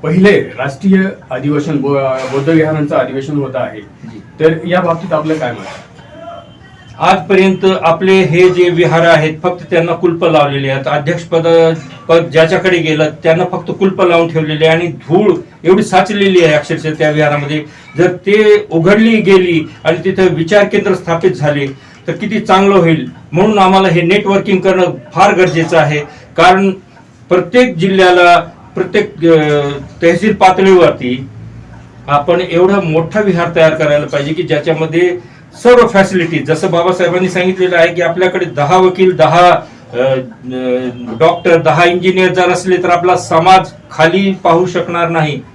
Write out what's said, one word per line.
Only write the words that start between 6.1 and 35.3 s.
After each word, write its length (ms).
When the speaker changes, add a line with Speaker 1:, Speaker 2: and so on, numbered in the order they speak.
Speaker 2:
आजपर्यंत 680
आपले 320
हे 360
जे 200
विहार 320
आहेत 420
फक्त 280
त्यांना 200
कुलप 340
लावलेले 440
आहेत. 180
अध्यक्षपद 840
पद 240
ज्याच्याकडे 460
गेलं 320
त्यांना 280
फक्त 280
कुलप 220
लावून 260
ठेवलेले 380
आणि 220
धूळ 460
एवढी 200
साचलेली 600
आहे 100
अक्षरशः 380
त्या 200
विहारामध्ये. 520
जर 160
ते 580
उघडली 440
गेली 540
आणि 220
तिथं 280
विचार 300
केंद्र 300
स्थापित 380
झाले 640
तर 40
किती 280
चांगलं 360
होईल. 340
म्हणून 280
आम्हाला 280
हे 140
नेटवर्किंग 580
करणं 260
फार 220
गरजेचं 420
आहे, 220
कारण 320
प्रत्येक 460
जिल्ह्याला, 640
प्रत्येक, 580
अ, 360
तहसील 300
पातळीवरती 920
आपण 340
एवढा 380
मोठा 420
विहार 340
तयार 180
करायला 320
पाहिजे 280
की 100
ज्याच्यामध्ये 760